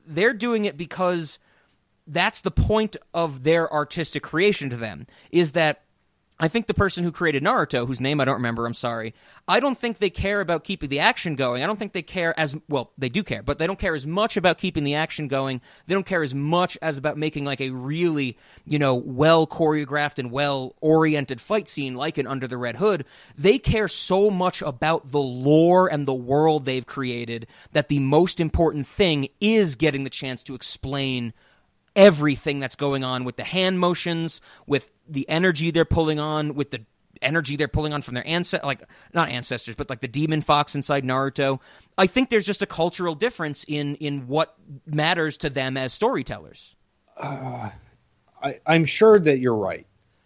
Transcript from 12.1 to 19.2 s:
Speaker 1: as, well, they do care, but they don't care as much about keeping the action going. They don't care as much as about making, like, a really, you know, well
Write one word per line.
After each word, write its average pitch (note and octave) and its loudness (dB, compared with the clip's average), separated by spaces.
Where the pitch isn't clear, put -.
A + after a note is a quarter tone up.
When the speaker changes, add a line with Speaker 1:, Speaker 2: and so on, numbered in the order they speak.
Speaker 1:
as, D3+ -2
well, C3+ -4
they C3 -4
do F3+ -2
care, G#2 -6
but C#3+ -4
they D#3+ -2
don't F#3 -4
care F3+ -2
as C3+ -6
much G3 -2
about F3 4
keeping E3 -2
the C#3+ 0
action D#3 -4
going. C3+ -4
They F3 0
don't G3 -2
care F3 0
as C3+ -4
much E3 0
as D#3 -4
about C#3 -4
making, D3+ -4
like, C#3 -4
a C3 -4
really, C#3+ -2
you D3+ 0
know, C3+ 4
well D#3 4